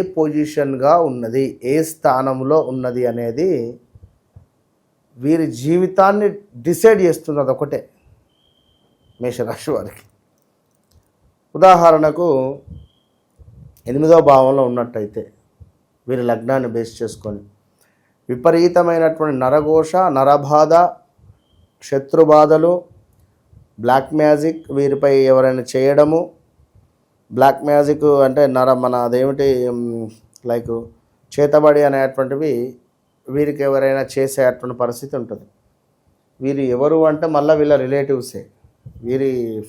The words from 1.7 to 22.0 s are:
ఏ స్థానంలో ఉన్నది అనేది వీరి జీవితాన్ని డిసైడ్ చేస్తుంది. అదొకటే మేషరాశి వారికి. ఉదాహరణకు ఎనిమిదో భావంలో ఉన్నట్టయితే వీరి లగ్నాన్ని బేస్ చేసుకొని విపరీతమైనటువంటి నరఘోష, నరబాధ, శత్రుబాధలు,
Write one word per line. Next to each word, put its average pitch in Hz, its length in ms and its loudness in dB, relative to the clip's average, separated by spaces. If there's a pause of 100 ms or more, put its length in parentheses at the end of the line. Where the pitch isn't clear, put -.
ఏ - 20 2 (160)
స్థానంలో 135 680 0 (120)
ఉన్నది 127 400 -6
అనేది 120 380 -4 (1700)
వీరి 156 300 -2 (160)
జీవితాన్ని 190 640 0 (380)
డిసైడ్ 202 400 4
చేస్తుంది. 151 380 -4
అదొకటే 135 360 -6 (1400)
మేషరాశి 120 540 -8
వారికి. - 300 -12 (1500)
ఉదాహరణకు 165 720 4 (1600)
ఎనిమిదో 156 280 4 (120)
భావంలో 135 400 4
ఉన్నట్టయితే 117 540 -8 (840)
వీరి 123 240 -4
లగ్నాన్ని 120 440 -4
బేస్ 113 260 -8
చేసుకొని 104 400 -10 (880)
విపరీతమైనటువంటి 165 1120 0
నరఘోష, 151 500 0 (240)
నరబాధ, 147 580 2 (1080)
శత్రుబాధలు, 151 880 4 (1120)